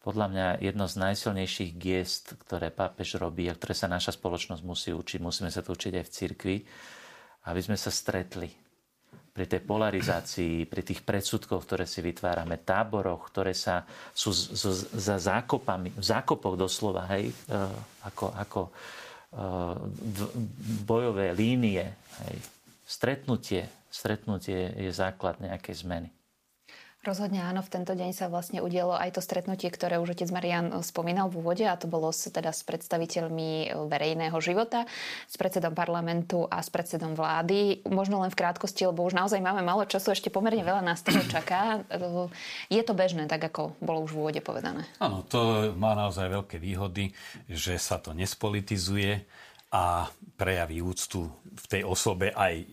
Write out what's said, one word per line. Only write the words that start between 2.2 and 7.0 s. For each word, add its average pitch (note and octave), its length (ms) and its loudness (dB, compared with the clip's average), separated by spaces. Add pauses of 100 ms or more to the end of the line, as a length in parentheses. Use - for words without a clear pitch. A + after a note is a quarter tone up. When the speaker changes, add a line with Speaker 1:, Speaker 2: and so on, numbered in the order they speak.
Speaker 1:
ktoré E2 320 -4
pápež F#2 480 -2
robí F2 240 -2
a F2 80 -2
ktoré - 180 -6
sa - 140 0
naša F2+ 320 0
spoločnosť F2 480 -4
musí F2 240 -6
učiť, - 320 -4
musíme F2 260 -2
sa F2+ 140 -4
to F2+ 160 -6
učiť F#2 160 -4
aj F2 100 -2
v - 80 -14
cirkvi, F#2+ 440 -2 (880)